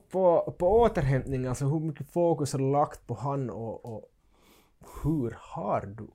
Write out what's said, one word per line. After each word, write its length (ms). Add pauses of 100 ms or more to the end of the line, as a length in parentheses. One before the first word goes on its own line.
(100)
på, 480
på 220
återhämtning, 680
alltså 180
hur 160
mycket 300
fokus 420
har 60
du 140
lagt 340
på 80
han 360
och, 340
och 260 (920)
hur 380
har 460
du 280